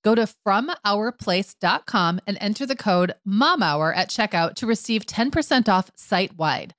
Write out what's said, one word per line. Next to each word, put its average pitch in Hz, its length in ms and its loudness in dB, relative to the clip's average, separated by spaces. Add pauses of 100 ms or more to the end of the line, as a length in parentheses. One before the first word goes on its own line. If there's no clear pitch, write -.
Go 214 120 4
to 226 120 2 (160)
from 220 280 0 (160)
our 208 260 0
place 190 480 -4
dot 180 240 0
com 180 420 0
and 202 140 -6
enter 214 240 -4
the 269 100 -4
code 180 400 0 (120)
mom 262 360 2
hour 156 300 0
at 185 160 -2
checkout 175 460 0
to - 120 -6
receive 220 380 -2
ten 240 260 -2
percent 277 380 2
off 185 260 2
site-wide. 160 840 -2